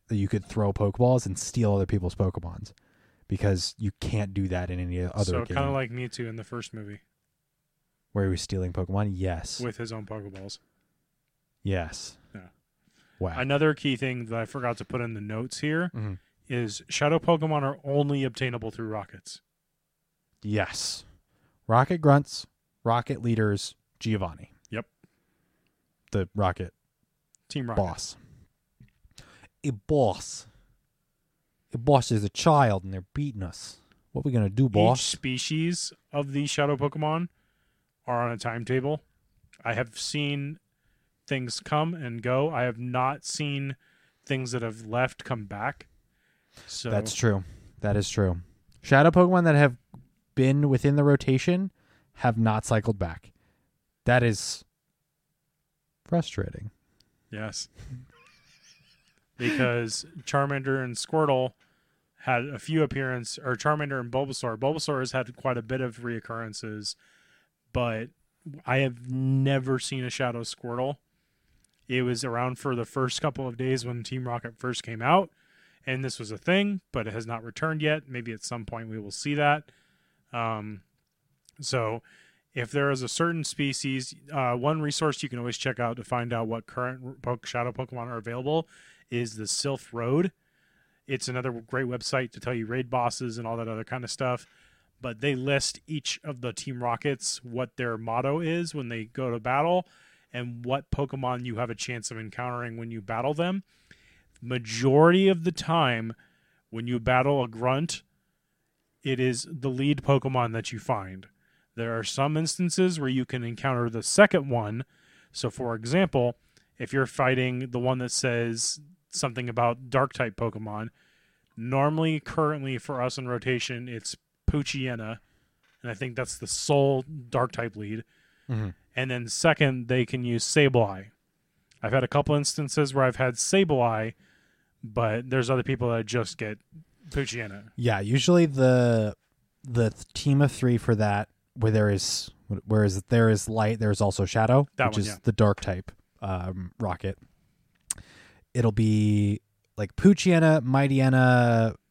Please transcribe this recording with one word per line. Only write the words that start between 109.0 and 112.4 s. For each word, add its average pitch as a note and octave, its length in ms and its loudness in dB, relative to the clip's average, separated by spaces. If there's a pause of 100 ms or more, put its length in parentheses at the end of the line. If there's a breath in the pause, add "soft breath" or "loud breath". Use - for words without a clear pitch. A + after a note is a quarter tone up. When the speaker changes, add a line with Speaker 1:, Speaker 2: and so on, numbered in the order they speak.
Speaker 2:
it C3 160 0
is B2+ 320 0
the C#3 180 -4
lead C3+ 320 0
Pokemon B2+ 520 2
that A2+ 180 -6
you A2 80 -8
find. F#2+ 480 -6 (480)
There A#2 220 -4
are A2+ 60 -4
some C#3+ 340 0
instances F3 600 0